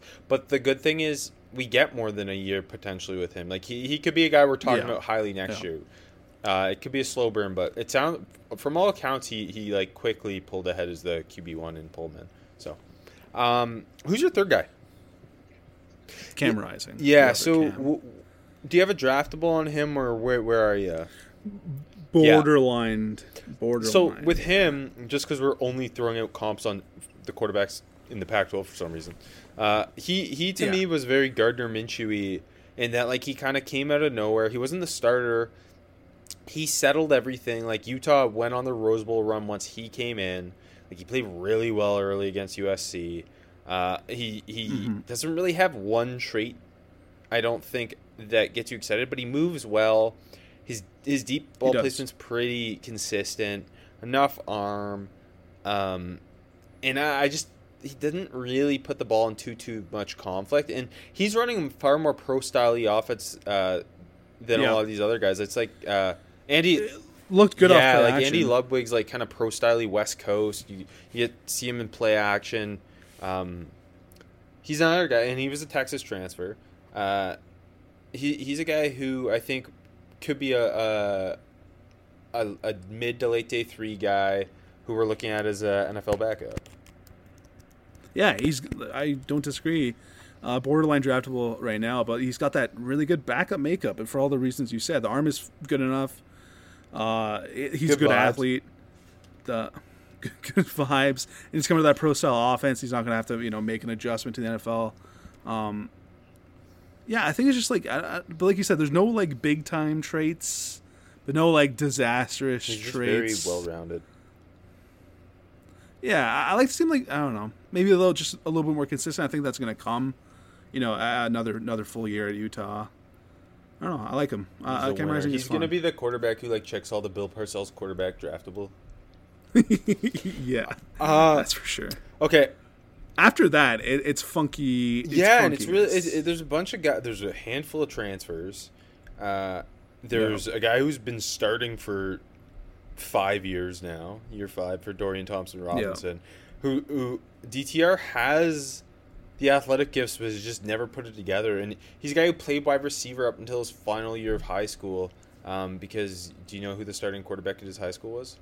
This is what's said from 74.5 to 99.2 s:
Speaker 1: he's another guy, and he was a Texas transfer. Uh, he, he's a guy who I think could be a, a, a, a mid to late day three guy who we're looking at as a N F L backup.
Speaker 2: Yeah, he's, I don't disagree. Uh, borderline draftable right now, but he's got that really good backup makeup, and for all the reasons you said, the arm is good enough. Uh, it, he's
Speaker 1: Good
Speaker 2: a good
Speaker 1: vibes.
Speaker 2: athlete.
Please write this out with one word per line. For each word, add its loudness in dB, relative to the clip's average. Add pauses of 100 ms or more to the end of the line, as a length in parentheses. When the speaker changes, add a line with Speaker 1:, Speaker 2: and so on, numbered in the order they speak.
Speaker 1:
he's -2
another 4
guy, 4
and -2
he -2
was -6
a -12
Texas -4
transfer. -8 (380)
Uh, 0 (800)
he, -2
he's -6
a -2
guy 0
who -4
I 2
think -6 (540)
could -4
be -2
a, 2
a, -2 (960)
a, -2 (160)
a -4 (140)
mid -6
to 0
late 0
day -2
three -10
guy 2 (420)
who -4
we're 2
looking -4
at -2
as -2
a 2
N -8
F -10
L 2
backup. -4 (1500)
Speaker 2:
Yeah, 2
he's, 0 (320)
I 0 (140)
don't -2
disagree. -2 (460)
Uh, -2
borderline 4
draftable 0
right -2
now, 0
but -2
he's -4
got 0
that 0
really -2
good 0
backup -2
makeup, -2
and -6
for -2
all 4
the 2
reasons -2
you -2
said, -2
the 0
arm 2
is -4 (160)
good 0
enough. -2 (720)
Uh, -2 (120)
it, -6
he's 2
Speaker 1:
Good 6
Speaker 2:
a 2
good 6
Speaker 1:
vibes. 6
Speaker 2:
athlete. 2 (800)